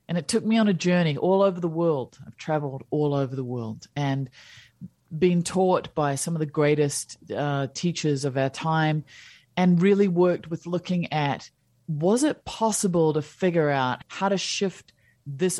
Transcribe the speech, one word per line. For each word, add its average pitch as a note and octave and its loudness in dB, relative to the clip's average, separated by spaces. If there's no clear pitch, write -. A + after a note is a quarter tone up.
And E3+ -4
it D#3 -6
took A3+ 0
me A3 2
on G#3+ 4
a G3 2
journey F3 2
all F#3+ 2
over F#3+ 2
the F3 -2
world. D#3+ -2
I've A2 -18
traveled D3 -4
all D3+ 0
over C3+ -2
the C3 -6
world A#2+ -8
and C#3 -2
been F3 2
taught F#3 0
by C#3+ 0
some E3+ -6
of D#3 -2
the D#3 -2
greatest, D3 0
uh, C#3 -2
teachers D3+ -2
of C3 -4
our C3+ 0
time, D#3 0
and F3+ 4
really G3+ 4
worked F3 2
with E3 -8
looking F3 -4
at D3 -2
was F3+ 2
it D4+ 0
possible F3 0
to D3+ 0
figure E3+ 0
out C3 0
how - -2
to G3 2
shift - -6
this D#3+ -2